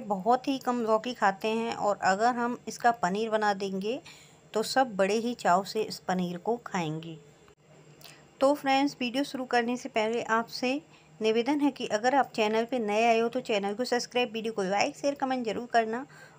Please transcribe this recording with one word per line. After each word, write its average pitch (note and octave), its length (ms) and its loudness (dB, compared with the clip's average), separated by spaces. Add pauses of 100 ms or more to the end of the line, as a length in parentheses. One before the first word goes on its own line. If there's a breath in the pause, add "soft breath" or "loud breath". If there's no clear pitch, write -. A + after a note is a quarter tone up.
बहुत G#3 420 2
ही C4+ 120 0
कम B3 220 -2
लौकी A3 320 0
खाते G3 360 0
हैं A3+ 240 -2
और G3+ 300 0
अगर G#3 300 4
हम A#3+ 240 -2 (100)
इसका A#3 220 2 (120)
पनीर G#3 280 0
बना G#3+ 240 2
देंगे G3 460 -4 (540 loud breath)
तो G#3+ 100 0
सब B3 320 0
बड़े G3 200 2
ही A#3 200 -2
चाव F#3 300 2
से A3 160 -4
इस - 180 -8
पनीर F3+ 380 -2
को G#3+ 180 -2 (100)
खाएंगे। D#3+ 520 -4 (1200 loud breath)
तो C4+ 140 6
फ्रेंड्स, C#4 460 0
वीडियो B3+ 240 -2
शुरू B3+ 220 -6
करने A#3+ 300 0
से B3 140 -12
पहले A3+ 320 -2
आपसे A#3 580 -2 (400 soft breath)
निवेदन A3+ 400 2
है C#4+ 100 4
कि B3 160 -6
अगर A#3 280 2
आप C4 200 2
चैनल A3 300 2
पे B3 140 -4
नए G#3+ 280 2
आए A3+ 120 6
हो A#3 100 2
तो A#3+ 120 -4
चैनल G3+ 340 -2
को B3 100 -4
सब्सक्राइब, A#3+ 480 -2
वीडियो A3 200 -4
को G3+ 100 -4
लाइक, G3+ 340 0
शेयर, C#4+ 180 -2
कमेंट C4 320 -2
जरूर G#3+ 200 -4
करना A#3 400 0 (320 loud breath)